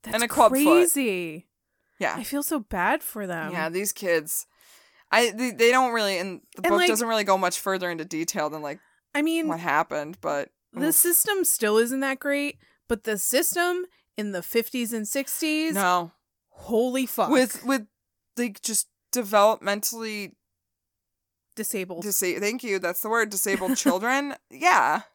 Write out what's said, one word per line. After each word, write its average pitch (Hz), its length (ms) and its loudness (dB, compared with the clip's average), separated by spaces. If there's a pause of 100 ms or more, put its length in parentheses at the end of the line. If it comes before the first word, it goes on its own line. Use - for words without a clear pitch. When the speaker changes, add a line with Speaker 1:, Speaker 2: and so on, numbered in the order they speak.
Speaker 1:
That's - 120 -8
Speaker 2:
And 226 100 0
a 233 40 -2
club 240 240 6
foot. 269 120 4
Speaker 1:
crazy. 240 800 4 (520)
Speaker 2:
Yeah. - 180 -2
Speaker 1:
I 240 80 -8
feel 285 180 -4
so 302 180 -2
bad 214 420 -2
for 208 240 -10
them. 165 260 -6
Speaker 2:
Yeah, 160 160 -4
these 190 240 -4
kids. 165 540 -2 (680)
I 233 180 4
they, 233 200 -2
they 226 200 4
don't 254 220 4
really, 208 260 0
and 185 220 -6 (160)
the - 60 -8
Speaker 1:
And, 349 80 2
Speaker 2:
book 349 100 4
Speaker 1:
like, 359 80 4
Speaker 2:
doesn't 220 200 0
really 220 160 0
go 196 120 4
much 185 240 0
further 185 300 -2
into 160 160 -6
detail 160 420 -4
than, 151 140 -8
like, 147 180 -10 (340)
Speaker 1:
I 285 60 0
mean, 330 280 0
Speaker 2:
what 165 120 -4
happened, 151 640 0
but 147 260 -2 (240)
Speaker 1:
the 294 160 -2
Speaker 2:
oof. 320 80 2
Speaker 1:
system 359 480 2
still 214 340 2
isn't 240 220 0
that 269 180 -2
great, 285 400 -2 (300)
but 226 160 -4
the 214 120 -2
system 349 680 0 (300)
in 208 160 -6
the 175 100 -6
fifties 233 500 -2
and 220 140 -6
sixties, 311 680 -2
Speaker 2:
No. 180 360 2 (380)
Speaker 1:
holy 247 580 -2
fuck. 196 240 -2
Speaker 2:
With, 254 340 2
with, 240 220 -2 (500)
like, 240 240 -4
just - 280 -4 (240)
developmentally 208 1200 0 (1200)
Speaker 1:
Disabled. 185 480 -6
Speaker 2:
disa-, 196 380 -2
thank 220 240 -4
you, 196 160 -2
that's 180 220 -4
the 220 60 -6
word, 220 220 0
disabled 196 460 -2
Speaker 1:
<laughs> - 0 -
Speaker 2:
children. 262 580 0 (160)
Yeah. 202 520 2 (120)